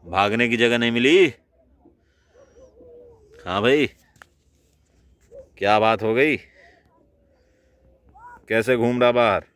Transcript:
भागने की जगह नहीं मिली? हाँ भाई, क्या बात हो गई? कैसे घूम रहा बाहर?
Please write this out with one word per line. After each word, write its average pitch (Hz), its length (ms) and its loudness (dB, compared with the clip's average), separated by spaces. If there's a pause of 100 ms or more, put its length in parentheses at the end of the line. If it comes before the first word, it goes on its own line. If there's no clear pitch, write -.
भागने 104 440 -2
की 120 80 -2
जगह 117 200 2
नहीं 117 140 -2
मिली? 135 420 2 (2000)
हाँ 92 160 -6
भाई, 131 260 2 (1700)
क्या 104 220 0
बात 110 240 0
हो 110 100 -2
गई? 135 240 0 (2000)
कैसे 113 300 -2
घूम 120 240 -2
रहा 120 100 2
बाहर? 113 340 0 (100)